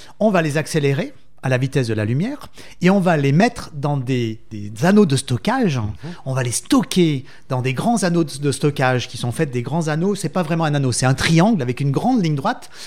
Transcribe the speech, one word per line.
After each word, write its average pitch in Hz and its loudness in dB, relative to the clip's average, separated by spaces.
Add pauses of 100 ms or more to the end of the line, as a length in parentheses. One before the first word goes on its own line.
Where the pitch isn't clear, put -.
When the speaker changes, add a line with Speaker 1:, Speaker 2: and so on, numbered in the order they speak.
(200)
Speaker 1:
on 214 4
va 180 2
les 151 0
accélérer 151 0 (300)
à 131 -2
la 127 2
vitesse 131 0
de 110 0
la 107 0
lumière, 165 -2 (320)
et 180 6
on 202 4
va 170 4
les 139 2
mettre 220 2
dans 143 -2
des, 120 -2 (100)
des 104 -10 (120)
anneaux 202 8
de 135 2
stockage. 175 0
Speaker 2:
Mhm. 110 -6 (160)
Speaker 1:
On 131 -4
va 131 0
les 123 -2
stocker 165 2 (240)
dans 127 -2
des 131 0
grands 208 0
anneaux 170 2
de, 139 -10
de 143 0
stockage 131 0
qui - -12
sont 123 -4
faits 156 -2
des 123 -4
grands 151 -2
anneaux. 170 0
C'est 185 -6
pas 185 -2
vraiment 165 0
un 147 0
anneau, 135 0
c'est 131 0
un 131 4
triangle 165 4
avec 123 -4
une 139 0
grande 220 2
ligne 156 2
droite. 202 -4 (180)